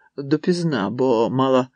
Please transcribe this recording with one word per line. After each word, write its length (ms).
допізна, 760
бо 400
мала 460